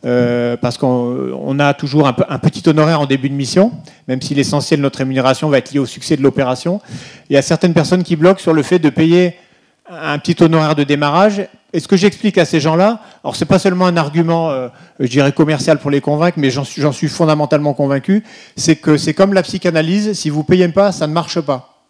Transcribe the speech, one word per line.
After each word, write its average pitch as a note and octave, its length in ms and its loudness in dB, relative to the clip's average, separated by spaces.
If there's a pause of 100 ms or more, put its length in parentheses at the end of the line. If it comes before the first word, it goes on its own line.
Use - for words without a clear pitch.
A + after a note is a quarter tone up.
euh, A#2+ 520 0
parce A#2+ 220 -6
qu'on, B2+ 520 -2 (100)
on C#3 200 -4
a C#3+ 140 2
toujours C#3+ 340 0
un, D#3 40 0
pe-, - 160 0
un C3+ 100 -6
petit - 300 0
honoraire D#3 320 2
en D3 60 -2
début C3+ 220 -2
de C#3 60 -6
mission, C#3 360 0 (380)
même B2+ 120 -4
si - 140 -6
l'essentiel C#3+ 460 0
de - 20 -2
notre C#3 160 -4
rémunération C3 500 0
va C#3+ 100 4
être - 140 -6
lié C#3+ 60 -2
au C3+ 80 -2
succès B2+ 300 -4
de C3 60 -2
l'opération. C#3 580 0 (500)
Il C#3 40 -2
y - 20 6
a C#3 60 4
certaines E3+ 320 0
personnes E3+ 280 2
qui E3+ 140 -2
bloquent F3+ 260 4
sur E3 120 2
le D#3 100 2
fait F3+ 160 2
de D#3 100 4
payer E3+ 460 2 (520)
un D#3 300 -6
petit E3+ 240 0
honoraire D#3 320 4
de C#3+ 100 0
démarrage. D#3+ 640 2 (280)
Et E3 60 -2
ce - 80 -14
que G3 80 4
j'explique G3 400 0
à F3+ 80 4
ces D#3+ 160 -2
gens-là, F3+ 400 2 (240)
alors C3 100 -6
c'est E3 120 -4
pas F#3+ 120 2
seulement F#3 280 0
un F3 100 2
argument, E3 540 0
euh, C3 180 -4 (320)
je C3+ 60 -2
dirais C#3 260 2
commercial D3+ 460 2
pour C#3+ 120 -6
les C#3+ 120 0
convaincre, D#3 360 0
mais C#3 120 2
j'en C3+ 140 -4
suis, - 180 -8
j'en D3 100 0
suis D3+ 160 -4
fondamentalement D3+ 640 0
convaincu, C#3+ 500 0 (340)
c'est D#3+ 200 2
que D3+ 220 2
c'est D#3 160 -2
comme G3 180 4
la F#3+ 100 2
psychanalyse, F3+ 680 -2
si - 160 -6
vous D3+ 160 -2
payez F3+ 240 2
pas, F#3+ 240 2
ça D3+ 140 -4
ne D3+ 80 -4
marche E3 260 -4
pas. C#3 500 -6